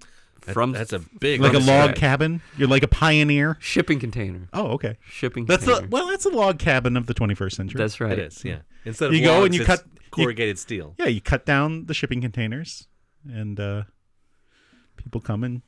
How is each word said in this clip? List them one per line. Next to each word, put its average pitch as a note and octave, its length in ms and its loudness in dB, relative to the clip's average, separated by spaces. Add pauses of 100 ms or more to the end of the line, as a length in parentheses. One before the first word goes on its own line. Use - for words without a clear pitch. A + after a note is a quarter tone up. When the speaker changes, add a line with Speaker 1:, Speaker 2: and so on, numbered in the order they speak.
(420)
Speaker 1:
That, G2 120 -8
Speaker 2:
From A#2+ 180 0
Speaker 1:
that's A2 220 -6
a F2+ 60 -4 (200)
big C#3 220 0
Speaker 3:
Like C#3 100 6
a C#3+ 60 6
Speaker 2:
from C3 80 4
Speaker 3:
log C#3 240 8
Speaker 2:
scratch. - 60 -4
Speaker 3:
cabin? D3+ 440 0 (160)
You're C3+ 120 2
like C3+ 140 4
a C#3 60 2
pioneer? D3+ 720 4
Speaker 2:
Shipping - 400 0
container. G2+ 540 -8
Speaker 3:
Oh, G#3+ 140 -4
okay. A#2+ 360 -4
Speaker 2:
Shipping B2 400 -6
Speaker 3:
That's F3 220 2
the, B3+ 60 4
Speaker 2:
container. - 180 -2
Speaker 3:
well, C#4+ 160 -2
that's F#4+ 180 -4
a G4+ 60 2
log G3 280 2
cabin B2+ 380 0
of A#2+ 100 -2
the B2 60 -4
twenty-first G2 420 -2
century. G2 240 -8
Speaker 2:
That's A2 220 -4
right. A2 120 -2
Speaker 1:
It F#2+ 80 -2
is, D#2+ 260 -12
yeah. E2 140 -8 (260)
Instead A2+ 220 -4
of D3 60 2
Speaker 3:
You D#3+ 100 4
go D#3+ 160 8
Speaker 1:
logs, G3+ 60 6
Speaker 3:
and F3+ 100 2
you E3+ 40 0
Speaker 1:
it's A#2 60 2
Speaker 3:
cut, F3+ 160 4 (340)
you C3+ 80 2
Speaker 1:
corrugated A2 340 -2
steel. F2 400 -10
Speaker 3:
Yeah, E4+ 100 -2
you A2 120 -2
cut - 240 -2
down D#3 400 0
the E3 80 -8
shipping B2 300 -4
containers A#2+ 640 -8 (420)
and, G#2+ 320 -8
uh, G2+ 220 -4 (1120)
people - 240 -10
come A2 240 -4
and B2 240 -6